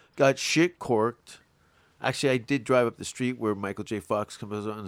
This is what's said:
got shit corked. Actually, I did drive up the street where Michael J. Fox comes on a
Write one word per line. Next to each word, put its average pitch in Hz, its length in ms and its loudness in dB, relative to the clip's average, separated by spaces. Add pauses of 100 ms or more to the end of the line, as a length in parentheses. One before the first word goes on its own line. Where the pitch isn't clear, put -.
(160)
got 135 240 4
shit 170 400 2
corked. 117 580 0 (640)
Actually, 135 280 0
I 131 80 2
did 120 260 -2
drive 123 240 4
up 113 100 -6
the 101 60 -10
street 127 340 -4
where 110 160 0
Michael 101 300 -6
J. 104 160 -4
Fox 104 360 -4
comes 104 300 -8
on 107 140 -8
a - 80 -12